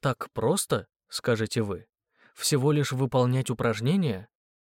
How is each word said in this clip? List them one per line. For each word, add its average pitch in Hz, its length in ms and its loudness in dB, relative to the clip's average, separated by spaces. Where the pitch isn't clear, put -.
«Так - 320 -4
просто?» — 120 540 0
скажете 113 520 -2
вы. 101 260 -6
«Всего 143 380 2
лишь 147 200 2
выполнять 127 580 2
упражнения? 117 800 0